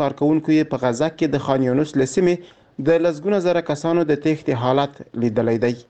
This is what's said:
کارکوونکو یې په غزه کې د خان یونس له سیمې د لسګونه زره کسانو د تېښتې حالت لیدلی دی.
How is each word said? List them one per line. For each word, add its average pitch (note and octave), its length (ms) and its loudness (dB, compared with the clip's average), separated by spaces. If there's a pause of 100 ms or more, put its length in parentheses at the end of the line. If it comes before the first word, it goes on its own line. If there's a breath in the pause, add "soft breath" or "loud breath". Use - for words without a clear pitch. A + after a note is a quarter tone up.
کارکوونکو D3+ 520 0
یې D3+ 200 0
په B2 80 -2
غزه B2+ 320 0
کې E3 180 0
د C3+ 140 -2
خان C3+ 200 2
یونس C#3+ 320 0
له C3 140 2
سیمې F3+ 200 2 (540 loud breath)
د E3 160 4
لسګونه F3 440 -2
زره E3+ 240 0
کسانو E3 320 0
د D3 200 0
تېښتې D3+ 380 0
حالت C#3 300 0 (320)
لیدلی A2+ 420 0
دی. B2 80 0 (160)